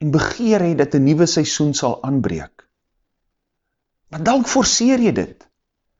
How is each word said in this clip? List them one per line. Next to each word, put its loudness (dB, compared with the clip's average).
en -2
begeer 0
het -2
dat -4
'n 4
nuwe 4
seisoen 0
sal -4
aanbreek. -6
Maar -10
dalk 2
forceer 2
jy 2
dit. -6